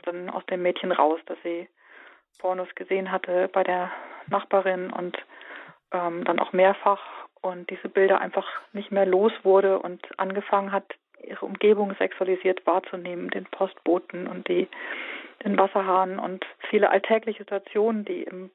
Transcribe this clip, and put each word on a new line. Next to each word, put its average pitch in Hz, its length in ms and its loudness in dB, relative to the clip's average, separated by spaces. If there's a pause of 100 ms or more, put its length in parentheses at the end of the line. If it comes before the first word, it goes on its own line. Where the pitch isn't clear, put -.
dann 180 240 -8
aus - 160 -8
dem 180 160 -4
Mädchen 180 280 0
raus, 160 360 4
dass 175 160 -8
sie 170 260 -6 (720)
Pornos 185 380 -4
gesehen 185 360 -2
hatte 185 400 0
bei 190 100 2
der 180 300 -2 (360)
Nachbarin 190 600 0
und, 175 280 -8 (720)
ähm, 175 340 -4
dann 170 140 2
auch - 140 -2
mehrfach 196 480 4 (400)
und 180 300 -8
diese - 180 -10
Bilder 196 320 4
einfach - 260 -4 (280)
nicht 208 160 -10
mehr 196 160 4
los 190 260 4 (100)
wurde 190 360 6
und - 280 -10 (120)
angefangen 196 520 -2
hat, 196 140 -2 (380)
ihre - 240 -12
Umgebung 202 520 4
sexualisiert 185 680 0
wahrzunehmen, 180 640 -2
den 190 160 -8
Postboten 180 800 -2
und 180 220 -10
die, 185 200 0 (760)
den 202 140 0
Wasserhahn 190 640 2
und 185 260 -6 (240)
viele 202 220 4
alltägliche 220 480 2
Situationen, 208 640 -2
die 180 200 -6
im 185 300 -12